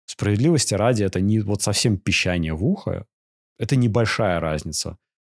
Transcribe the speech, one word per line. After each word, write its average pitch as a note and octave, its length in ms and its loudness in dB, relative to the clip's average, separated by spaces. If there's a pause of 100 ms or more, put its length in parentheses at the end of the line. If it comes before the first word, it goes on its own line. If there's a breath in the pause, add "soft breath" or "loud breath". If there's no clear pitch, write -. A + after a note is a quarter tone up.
справедливости A#2+ 680 0
ради, G#2+ 300 2
это F#2 160 -2
не G#2+ 200 2
вот G#2 220 -2
совсем G#2 360 0
пищание F2 560 -2
в E2+ 100 -4
ухо, B2+ 420 -4 (520)
это A2 180 0
небольшая A2 640 2
разница. D#2+ 580 -4 (320)